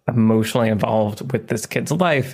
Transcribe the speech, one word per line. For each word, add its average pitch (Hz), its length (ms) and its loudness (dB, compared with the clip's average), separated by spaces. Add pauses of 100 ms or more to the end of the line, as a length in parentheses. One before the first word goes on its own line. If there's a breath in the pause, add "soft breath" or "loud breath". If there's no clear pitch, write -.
emotionally 113 600 2
involved 110 640 0
with 117 180 -4
this 117 180 -4
kid's - 240 -4
life 156 420 0